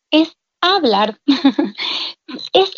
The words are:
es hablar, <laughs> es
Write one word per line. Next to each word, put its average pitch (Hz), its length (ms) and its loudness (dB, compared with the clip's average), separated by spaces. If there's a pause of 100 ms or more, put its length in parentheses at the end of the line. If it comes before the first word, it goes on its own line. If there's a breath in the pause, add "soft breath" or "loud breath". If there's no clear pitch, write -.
(120)
es 320 260 2 (240)
hablar, 233 680 0
<laughs> 262 500 0 (760 loud breath)
es 381 260 2